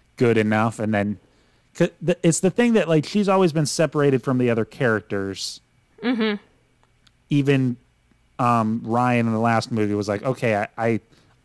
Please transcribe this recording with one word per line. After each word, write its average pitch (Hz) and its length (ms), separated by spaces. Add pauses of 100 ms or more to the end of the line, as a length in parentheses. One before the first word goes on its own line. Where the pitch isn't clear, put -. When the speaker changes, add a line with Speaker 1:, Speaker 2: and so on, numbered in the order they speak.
(160)
Speaker 1:
good 117 220
enough, 107 400
and 107 160
then 101 240 (560)
'cause 170 140 (120)
the, 165 220
it's 165 180
the 185 100
thing 240 240
that, 175 140
like, 160 160
she's 208 240
always 190 240
been 151 140
separated 143 560
from 131 160
the 123 100
other 113 160
characters. 104 960 (440)
Speaker 2:
Mm-hmm. 220 320 (960)
Speaker 1:
Even, 135 460 (640)
um, 117 460
Ryan 120 420
in 113 60
the 110 80
last 113 320
movie 104 220
was 104 140
like, 104 140
"Okay, 127 340
I, 104 120 (100)
I, 117 220 (440)